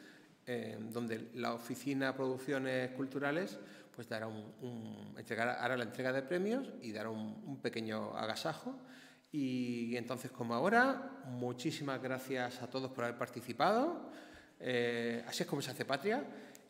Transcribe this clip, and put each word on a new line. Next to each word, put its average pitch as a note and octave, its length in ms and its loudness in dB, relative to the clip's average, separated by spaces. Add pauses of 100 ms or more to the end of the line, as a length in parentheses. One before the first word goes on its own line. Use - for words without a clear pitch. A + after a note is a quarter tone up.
(460)
eh, A2+ 320 -2 (140)
donde A2+ 420 -2
la A#2 200 2
Oficina C3+ 600 0
Producciones C3 800 2
Culturales, C#3+ 680 0 (380)
pues, A#2 120 -10
dará A2 200 -2
un, G#2+ 340 -8
un, A2 560 -8
entregará, A#2 440 0
hará B2+ 140 4
la A#2+ 80 2
entrega B2+ 280 0
de C3+ 100 2
premios G3+ 580 0
y A2+ 120 -6
dará G#2+ 180 -2
un, G#2+ 340 -4
un C3+ 160 -6
pequeño A2 560 0
agasajo. D3 640 -2 (540)
Y B2 640 0
entonces, B2 340 -4
como A#2 240 0
ahora, A#3 720 6
muchísimas B2 760 0
gracias B2+ 600 -2
a A#2+ 80 -6
todos C3 220 -2
por A#2+ 120 0
haber A#2+ 140 0
participado. F3 920 2 (480)
Eh, A#2+ 640 2
así B2+ 160 -2
es - 60 0
como C#3+ 120 2
se C3 120 -4
hace - 120 -2
patria. G#3 400 2 (460)